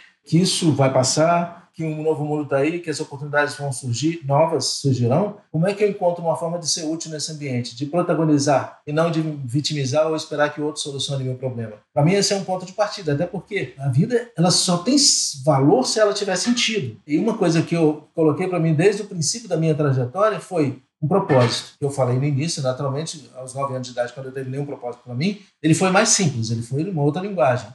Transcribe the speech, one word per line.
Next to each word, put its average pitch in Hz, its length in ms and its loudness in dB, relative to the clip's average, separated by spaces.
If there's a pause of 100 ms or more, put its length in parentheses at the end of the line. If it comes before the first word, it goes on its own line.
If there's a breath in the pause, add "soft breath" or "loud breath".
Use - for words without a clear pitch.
(240 loud breath)
que 160 140 2
isso 185 320 2
vai 131 220 4
passar, 165 800 2
que 165 100 -10
um 156 220 -4
novo 151 200 0
mundo 151 240 -4
tá 139 100 0
aí, 160 200 0
que 170 100 -10
as 151 120 -4
oportunidades 143 560 -2
vão 143 160 -6
surgir, 143 520 -2
novas 139 400 2
surgirão, 131 760 0 (120)
como 160 160 0
é 202 80 0
que 202 80 -2
eu 208 80 4
encontro 175 320 0
uma 160 140 0
forma 170 200 -4
de 160 120 -6
ser - 160 -2
útil 160 260 -4
nesse 156 220 -8
ambiente, 131 420 -6
de 143 100 -6
protagonizar 151 1000 2
e 147 60 -8
não 165 180 2
de 160 100 -2
vitimizar 147 840 -2
ou 160 80 0
esperar 147 400 -2
que 151 60 -8
o 147 60 -2
outro 151 160 -6
solucione 139 420 -6
meu 127 100 -4
problema? 113 400 -8 (180)
Pra 143 120 2
mim, 175 80 6
esse 202 200 2
é 196 40 0
um 190 80 -4
ponto 185 200 -4
de 175 80 -14
partida, 202 400 -2
até 160 140 0
porque 175 500 -6
a 135 120 -4
vida, 226 480 2
ela 175 160 4
só 175 260 2
tem 247 160 0
s-, - 500 2
valor 151 400 4
se - 140 -2
ela 208 160 4
tiver 196 220 -2
sentido. 220 680 -2
E 147 140 0
uma 214 180 0
coisa 165 240 2
que 165 140 0
eu 151 400 2
coloquei 160 320 2
pra 180 140 0
mim 165 120 2
desde 196 300 4
o - 40 -10
princípio 196 420 -6
da 175 80 -2
minha 160 180 2
trajetória 147 640 0
foi 151 420 -2 (220)
um 147 60 0
propósito, 139 720 2
que 143 80 -8
eu 139 40 0
falei 127 280 0
no 143 80 0
início, 151 360 -2
naturalmente, 139 720 -4
aos 127 200 -14
nove 135 200 -6
anos 123 120 -8
de - 80 -14
idade, 120 180 -4
quando 131 140 -12
eu 131 60 -12
terminei 135 280 -8
um 139 60 -4
propósito 127 360 -10
pra 123 120 -12
mim, 175 260 -2 (220 loud breath)
ele 160 100 4
foi 185 160 2
mais 202 220 4
simples, 120 400 0
ele 117 100 -2
foi 135 240 -4
numa 175 180 -4
outra 147 200 0
linguagem, 156 520 0